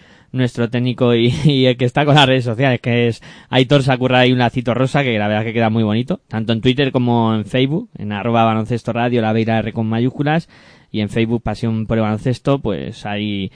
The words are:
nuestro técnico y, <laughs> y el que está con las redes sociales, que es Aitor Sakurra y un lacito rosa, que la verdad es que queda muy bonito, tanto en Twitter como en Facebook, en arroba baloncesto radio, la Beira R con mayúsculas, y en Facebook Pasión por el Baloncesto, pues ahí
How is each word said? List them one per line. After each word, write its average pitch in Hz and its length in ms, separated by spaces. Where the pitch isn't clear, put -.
nuestro 120 400
técnico 123 460
y, 120 240
<laughs> - 40
y 139 220
el 127 100
que 127 100
está 143 180
con 143 100
las 147 120
redes 131 180
sociales, 120 360
que 120 280
es 113 120
Aitor 135 320
Sakurra 127 420
y 127 80
un 123 60
lacito 120 360
rosa, 131 280
que 120 160
la 104 80
verdad 107 160
es 113 60
que 110 60
queda 113 160
muy 113 120
bonito, 110 460
tanto 110 240
en 113 80
Twitter 131 320
como 117 420
en 107 100
Facebook, 135 540
en 104 140
arroba 113 320
baloncesto 113 480
radio, 120 280
la 110 120
Beira 113 260
R 107 140
con 113 140
mayúsculas, 131 600
y 107 80
en 104 100
Facebook 113 320
Pasión 110 440
por 113 120
el 113 60
Baloncesto, 123 560
pues 98 440
ahí 104 520